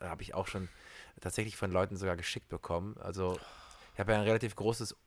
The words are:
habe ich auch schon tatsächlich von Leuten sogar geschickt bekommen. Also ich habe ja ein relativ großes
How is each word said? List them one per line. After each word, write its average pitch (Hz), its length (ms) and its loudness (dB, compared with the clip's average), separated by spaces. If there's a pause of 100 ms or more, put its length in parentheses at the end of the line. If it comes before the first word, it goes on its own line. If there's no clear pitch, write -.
habe 85 220 -6
ich - 120 -8
auch 95 140 0
schon 92 200 -4 (520)
tatsächlich - 360 -2
von 101 140 0
Leuten 95 260 4
sogar 92 200 0
geschickt - 320 -4
bekommen. 87 520 -2
Also 92 380 0 (560)
ich - 60 -2
habe 98 120 4
ja 107 60 8
ein 104 60 4
relativ 110 320 4
großes 110 380 0 (120)